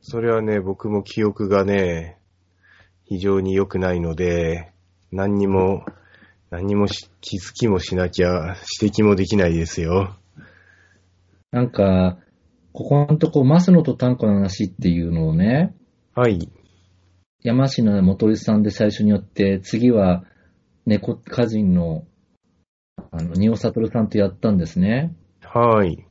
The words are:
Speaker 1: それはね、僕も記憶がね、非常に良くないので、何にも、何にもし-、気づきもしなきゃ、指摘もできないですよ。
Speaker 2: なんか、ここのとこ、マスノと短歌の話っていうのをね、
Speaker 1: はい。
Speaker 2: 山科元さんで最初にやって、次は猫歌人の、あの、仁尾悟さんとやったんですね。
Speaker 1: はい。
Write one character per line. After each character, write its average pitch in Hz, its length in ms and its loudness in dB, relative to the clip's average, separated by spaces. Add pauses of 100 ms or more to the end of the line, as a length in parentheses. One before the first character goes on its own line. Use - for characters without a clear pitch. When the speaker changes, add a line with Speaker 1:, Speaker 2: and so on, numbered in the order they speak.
Speaker 1:
そ - 180 -10
れ 117 100 -2
は 113 120 0
ね、 107 180 -2
僕 95 280 -8
も 104 140 -2
記 110 220 -6
憶 104 240 -2
が 98 160 2
ね、 87 540 -4 (840)
非 98 140 -8
常 98 220 0
に 95 140 -2
良 95 120 0
く 95 120 -8
な 92 160 -2
い 87 60 -4
の 85 140 -4
で、 85 580 -4 (380)
何 98 240 -4
に 101 120 0
も、 95 380 0 (680)
何 87 160 -8
に 101 80 -2
も 101 120 2
し-、 - 240 -8 (100)
気 - 180 -12
づ - 140 -14
き 120 160 -2
も 98 100 2
し 87 180 -6
な 90 120 0
き 90 160 0
ゃ、 90 320 -2 (240)
指 107 220 0
摘 - 20 4
も 104 120 4
で 95 100 -2
き 104 100 -2
な 95 100 4
い 85 80 0
で 82 120 -2
す - 160 -8
よ。 92 340 -2 (1300)
Speaker 2:
な 123 120 0
ん 123 80 -2
か、 92 480 2 (540)
こ 123 120 -12
こ 143 220 2
の 151 120 2
と 156 120 2
こ、 143 140 2
マ 156 160 6
ス 180 120 4
ノ 170 100 8
と 127 120 0
短 123 200 0
歌 117 120 -2
の 104 80 4
話 98 300 -2
っ 95 40 -4
て - 200 -2
い 85 140 2
う 85 80 -4
の 80 180 0
を 80 60 0
ね、 120 400 2 (400)
Speaker 1:
は 123 140 2
い。 90 220 -2 (920)
Speaker 2:
山 127 260 2
科 131 140 -2 (200)
元 104 340 2
さ 107 200 0
ん 107 60 2
で 104 80 0
最 104 200 0
初 104 140 -4
に 104 60 4
や 104 60 4
っ 95 60 -4
て、 98 380 -2
次 117 300 0
は 95 340 2 (600)
猫 107 280 0
歌 - 340 -4
人 107 260 0
の、 82 340 -2 (1040)
あ 82 120 -8
の、 82 120 -8
仁 104 180 2
尾 110 40 -2
悟 113 320 -2
さ 113 140 -2
ん 104 60 -2
と 107 100 -2
や 98 100 2
っ 92 100 -10
た 113 120 0
ん 101 80 2
で 82 80 -2
す - 120 -8
ね。 123 380 0 (240)
Speaker 1:
は 113 460 2
い。 76 240 -6